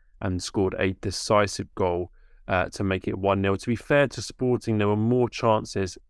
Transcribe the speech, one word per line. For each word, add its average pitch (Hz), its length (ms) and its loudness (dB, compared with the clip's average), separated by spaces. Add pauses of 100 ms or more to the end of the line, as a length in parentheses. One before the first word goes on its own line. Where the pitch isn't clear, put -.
(200)
and 92 240 -2
scored 95 340 0
a 95 180 2
decisive - 800 0
goal, 87 360 -2 (380)
uh, 92 160 2
to - 180 -6
make 95 240 -2
it 104 100 -2
one 98 240 2
nil. 98 140 2
To - 120 -8
be 117 100 0
fair 143 320 2
to - 120 -10
Sporting, 117 580 -2
there 104 100 2
were 104 80 2
more 117 320 2
chances 110 680 -2 (120)